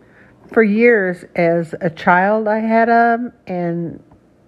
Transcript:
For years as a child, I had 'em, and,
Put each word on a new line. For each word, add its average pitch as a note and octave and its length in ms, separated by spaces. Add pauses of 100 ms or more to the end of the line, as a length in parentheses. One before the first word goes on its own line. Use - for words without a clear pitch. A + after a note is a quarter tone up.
(520)
For A3+ 100
years G#3 640 (100)
as E3+ 460
a F3 80
child, G3 580
I G#3+ 120
had A3+ 320
'em, A#3 420 (140)
and, E3+ 560 (460)